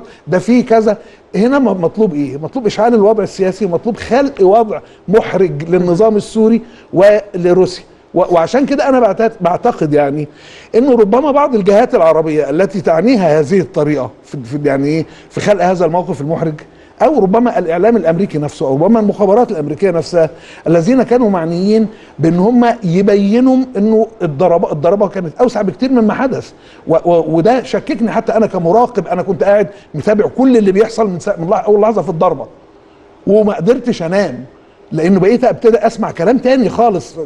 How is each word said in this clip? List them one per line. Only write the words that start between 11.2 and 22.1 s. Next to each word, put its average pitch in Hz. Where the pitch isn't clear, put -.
بعض 285
الجهات 208
العربية 156
التي 185
تعنيها 175
هذه 156
الطريقة 147
في، -
في 123
يعني 139
إيه، 156
في -
خلق 185
هذا 180
الموقف 160
المحرج، 156
أو 277
ربما 214
الإعلام 180
الأمريكي 170
نفسه، 147
أو 135
ربما 190
المخابرات 208
الأمريكية 156
نفسها، 165
الذين 175
كانوا 240
معنيين 190